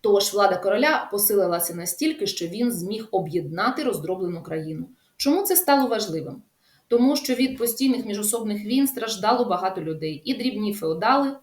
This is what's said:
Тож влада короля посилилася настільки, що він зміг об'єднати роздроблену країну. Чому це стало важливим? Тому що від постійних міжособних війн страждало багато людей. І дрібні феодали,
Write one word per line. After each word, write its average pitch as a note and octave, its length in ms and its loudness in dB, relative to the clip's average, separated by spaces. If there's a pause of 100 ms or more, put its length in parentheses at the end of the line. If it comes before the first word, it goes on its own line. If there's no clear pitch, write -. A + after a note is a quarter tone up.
Тож G3+ 320 4
влада G3 240 4
короля B3 540 2
посилилася F3+ 640 2
настільки, G3 520 -4
що E3+ 200 -6
він A3+ 240 0
зміг G3 400 -6
об'єднати F3+ 720 -2
роздроблену F3 600 -4
країну. D#3+ 460 -8 (280)
Чому E4 260 2
це F#4+ 120 2
стало C#4 320 4
важливим? E3+ 540 -4 (460)
Тому B3+ 280 4
що C4 180 -2
від B3+ 240 0
постійних A#3 480 0
міжособних G#3 600 -4
війн C4+ 220 2
страждало A3 580 0
багато F#3 360 -2
людей. D#3 440 -6
І B3+ 80 0
дрібні G#3+ 400 -2
феодали, A3 580 2 (120)